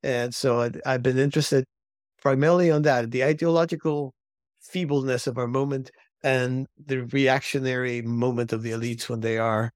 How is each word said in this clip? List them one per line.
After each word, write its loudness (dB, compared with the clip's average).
And -2
so 2
I, -2
I've 0
been 2
interested 2
primarily 4
on 4
that, 2
the 0
ideological 0
feebleness -2
of -4
our -2
moment -4
and 0
the -6
reactionary 0
moment -2
of -4
the -6
elites -6
when -6
they -2
are 0